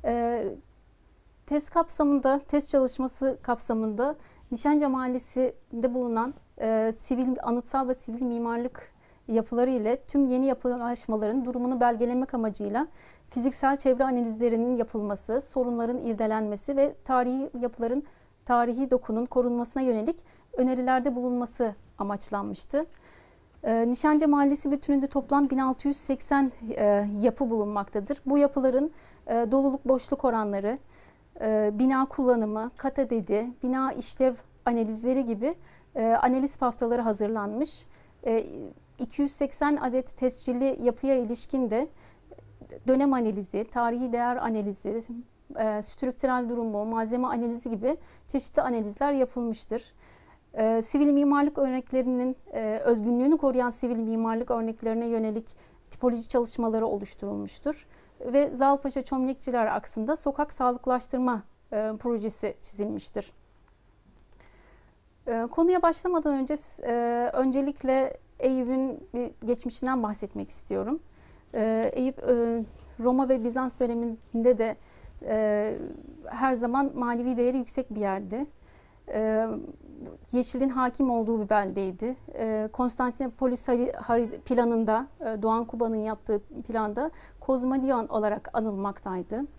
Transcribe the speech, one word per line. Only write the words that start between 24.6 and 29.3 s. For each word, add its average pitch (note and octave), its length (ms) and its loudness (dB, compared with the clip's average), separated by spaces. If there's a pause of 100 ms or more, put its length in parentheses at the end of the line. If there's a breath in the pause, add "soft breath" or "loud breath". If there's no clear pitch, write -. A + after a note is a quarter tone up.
bütününde C#4+ 360 2
toplam C#4 440 2
bin C4 80 0
altı C4 300 0
yüz C#4 80 0
seksen, C4+ 560 2 (240)
e, G#3 300 4 (140)
yapı A#3 300 2
bulunmaktadır. G#3 760 -2
Bu C#4+ 120 4
yapıların, C#4 520 4 (360 loud breath)
e, - 60 -2 (180)